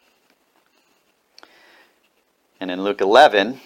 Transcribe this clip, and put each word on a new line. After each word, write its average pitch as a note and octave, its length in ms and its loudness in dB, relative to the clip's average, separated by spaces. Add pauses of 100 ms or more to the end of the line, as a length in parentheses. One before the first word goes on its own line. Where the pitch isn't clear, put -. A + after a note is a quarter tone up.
(2500)
And F#2 80 -12
in F#2 140 -10
Luke G2+ 180 -6
eleven, A2 640 2